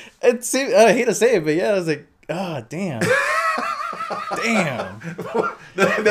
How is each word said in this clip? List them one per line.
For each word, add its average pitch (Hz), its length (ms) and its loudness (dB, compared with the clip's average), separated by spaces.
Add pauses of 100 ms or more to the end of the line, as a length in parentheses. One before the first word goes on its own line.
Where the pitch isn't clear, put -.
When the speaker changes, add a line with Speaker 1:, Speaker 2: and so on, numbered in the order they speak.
(100)
Speaker 1:
<laughs> - 120 -16
it 240 220 2
seems, 262 300 0
I 208 180 8
hate 254 140 2
to 202 80 0
say 233 220 4
it, 156 80 0
but 156 100 0
yeah, 202 160 0
I 202 40 2
was 180 140 0
like, 147 180 -4 (220)
"Ah, 160 400 -6
damn." 156 380 -6
Speaker 2:
<laughs> - 40 2 (1300)
Speaker 1:
Damn. 147 580 -2
Speaker 2:
<laughs> - 760 -8
That's 202 340 0